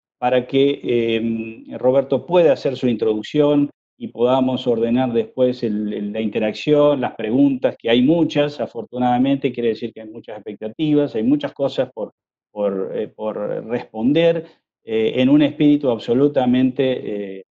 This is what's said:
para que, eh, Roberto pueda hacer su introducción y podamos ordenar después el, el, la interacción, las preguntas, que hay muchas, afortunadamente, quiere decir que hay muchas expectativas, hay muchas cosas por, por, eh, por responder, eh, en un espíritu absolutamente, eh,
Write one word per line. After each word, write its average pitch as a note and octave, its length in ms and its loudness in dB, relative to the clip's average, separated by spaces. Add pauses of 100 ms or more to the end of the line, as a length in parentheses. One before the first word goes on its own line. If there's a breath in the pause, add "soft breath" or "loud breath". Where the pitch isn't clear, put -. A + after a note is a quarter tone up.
(180)
para B2 280 0
que, C#3 360 0
eh, A2+ 960 -4
Roberto C3 460 0
pueda E3+ 280 4
hacer B2+ 240 -2
su B2+ 120 -2
introducción C#3+ 800 0 (300)
y A#2 100 -10
podamos B2+ 580 0
ordenar A#2 460 0
después B2 500 0
el, G#2+ 300 -2
el, G#2 200 -6
la A2 80 -4
interacción, B2+ 800 0
las A#2 140 -4
preguntas, B2+ 640 0
que A2+ 120 -2
hay B2 100 6
muchas, D3 580 2
afortunadamente, B2 920 -2
quiere A#2 160 -2
decir A2 240 -4
que A2+ 80 -18
hay A2 80 -16
muchas A2 300 -16
expectativas, C3+ 760 -2
hay A2 100 -2
muchas C#3+ 280 0
cosas C3+ 400 -4
por, - 200 -10 (380)
por, G2 460 -4
eh, G#2+ 120 -6
por G#2+ 300 -8 (280)
responder, D3 800 0 (360 loud breath)
eh, A2+ 340 -2
en B2+ 120 4
un D3 140 6
espíritu D3 480 2
absolutamente, B2+ 1500 0
eh, F#2+ 60 -18 (120)